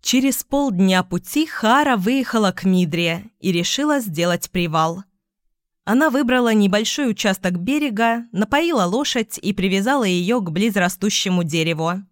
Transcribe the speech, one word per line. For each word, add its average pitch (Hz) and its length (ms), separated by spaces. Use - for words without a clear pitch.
Через 254 380
полдня 190 580
пути 185 440
Хара 262 500
выехала 220 560
к - 100
Мидре 170 640
и 190 100
решила 269 480
сделать 175 540
привал. 170 500
Она 277 260
выбрала 247 440
небольшой 214 560
участок 190 480
берега, 233 720
напоила 277 540
лошадь 220 580
и 202 100
привязала 196 520
ее 185 360
к 170 120
близрастущему 190 920
дереву. 165 680